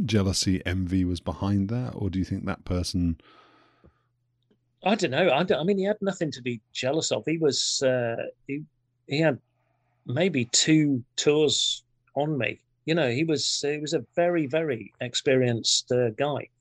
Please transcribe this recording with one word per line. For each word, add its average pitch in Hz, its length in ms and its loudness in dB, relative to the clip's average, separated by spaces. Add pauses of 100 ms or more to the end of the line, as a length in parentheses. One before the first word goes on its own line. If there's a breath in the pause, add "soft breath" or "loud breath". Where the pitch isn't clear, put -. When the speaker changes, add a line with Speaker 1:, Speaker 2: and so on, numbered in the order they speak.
Speaker 1:
jealousy, 98 600 0
envy 92 380 0
was 90 160 -2
behind 98 480 -2
that? 120 260 -6
Or 98 160 -4
do 92 80 -2
you 90 60 0
think 98 220 -6
that - 180 -6
person 87 560 -2 (1600 soft breath)
Speaker 2:
I 190 100 4
don't 180 160 0
know. 156 200 2
I 131 120 4
don't, 185 160 2
I 151 60 -2
mean, 196 140 2
he 190 60 0
had 208 160 -2
nothing 185 300 -4
to 127 120 -12
be 123 180 -6 (120)
jealous 143 380 -2
of. 117 160 -2
He 160 120 -2
was, - 440 0
uh, 123 340 0 (300)
he, 143 160 -8 (460)
he 143 120 0
had 147 180 2 (680)
maybe 143 400 0
two 147 560 4 (140)
tours - 680 2 (320)
on 147 240 -2
me. 113 220 -4 (240)
You 160 100 0
know, 147 160 2
he 135 140 0
was, 151 420 -2
he 147 120 -2
was 151 160 -4
a 127 100 -2 (100)
very, 170 320 2
very 151 540 -4
experienced, 123 920 2
uh, 123 200 2
guy. 135 380 -4 (120)